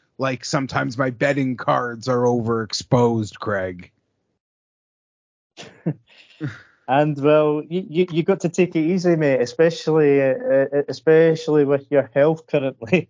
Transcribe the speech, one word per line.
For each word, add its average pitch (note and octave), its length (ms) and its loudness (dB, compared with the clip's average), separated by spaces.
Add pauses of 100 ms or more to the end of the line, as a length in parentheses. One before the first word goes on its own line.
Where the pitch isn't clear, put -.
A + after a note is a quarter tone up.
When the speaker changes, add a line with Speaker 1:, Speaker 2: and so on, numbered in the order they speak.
(180)
Speaker 1:
like C3 280 -6
sometimes C3+ 520 -4
my C3 120 0
betting C3 480 -2
cards B2 500 -4
are B2 160 0
overexposed, A#2 1160 0
Craig. F#2+ 520 -6 (1700)
<laughs> - 360 -10 (920)
Speaker 2:
And, D3 340 0
well, D3+ 460 2
you, F3+ 220 -6
you, F3 220 0
you D#3+ 120 -2
got F#3+ 180 0
to E3+ 80 -2
take F3 260 0
it D#3+ 60 0
easy, E3+ 340 2
mate, C#3 240 0
especially, D#3 840 2
uh, C3 120 2
uh, C3+ 320 0 (240)
especially D#3+ 760 2
with C#3 260 0
your C3+ 240 0
health D#3 320 2
currently, C3+ 640 -2